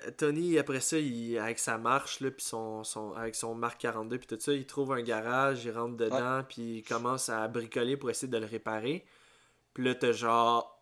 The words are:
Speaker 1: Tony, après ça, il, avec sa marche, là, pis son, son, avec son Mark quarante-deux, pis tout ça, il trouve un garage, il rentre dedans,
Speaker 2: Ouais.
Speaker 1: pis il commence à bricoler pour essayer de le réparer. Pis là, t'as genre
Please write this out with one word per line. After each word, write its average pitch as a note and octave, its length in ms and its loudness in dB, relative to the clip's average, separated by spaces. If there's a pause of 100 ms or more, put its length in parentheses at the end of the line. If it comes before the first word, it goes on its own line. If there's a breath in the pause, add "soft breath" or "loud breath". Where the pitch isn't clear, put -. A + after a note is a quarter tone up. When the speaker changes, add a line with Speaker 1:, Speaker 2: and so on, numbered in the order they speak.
(120)
Speaker 1:
Tony, D#3+ 460 2
après C3+ 220 0
ça, D#3+ 180 2
il, A#2 400 -2
avec A2 200 -2
sa A#2 180 0
marche, A#2+ 440 0
là, C3+ 100 -2
pis - 140 -8
son, A2 400 -6
son, A2 280 -6
avec A2+ 220 -6
son A2+ 200 -4
Mark A#2 240 -4
quarante-deux, A2+ 400 -4
pis - 80 -14
tout A2+ 140 -6
ça, C#3+ 120 0
il C3+ 140 0
trouve C3+ 260 -2
un B2 100 0
garage, A#2+ 600 0
il A#2 80 -4
rentre A#2 240 -4
dedans, B2 420 2
Speaker 2:
Ouais. C3+ 100 -2
Speaker 1:
pis A#2 300 -8
il A2 60 -10
commence B2 440 0
à A2 200 0
bricoler A#2+ 500 0
pour C3+ 100 -4
essayer B2 200 -2
de B2+ 100 0
le A2 80 -2
réparer. A2 580 -2 (720 soft breath)
Pis B2+ 80 -4
là, B2+ 120 4
t'as B2 180 4
genre A#2 680 6